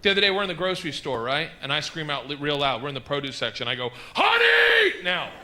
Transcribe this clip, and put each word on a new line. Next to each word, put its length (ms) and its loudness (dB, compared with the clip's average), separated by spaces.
The 100 4
other 100 4
day, 100 4
we're 100 0
in 60 0
the 80 -4
grocery 360 -2
store, 300 -4
right? 280 -2
And 100 -6
I 80 0
scream 300 -6
out 180 -4
li-, 80 -6
real 220 -2
loud. 240 2
We're 80 -6
in 60 -6
the 60 -6
produce 340 -4
section. 320 -4
I 80 -2
go, 160 -4
Honey! 880 4
Now 280 -2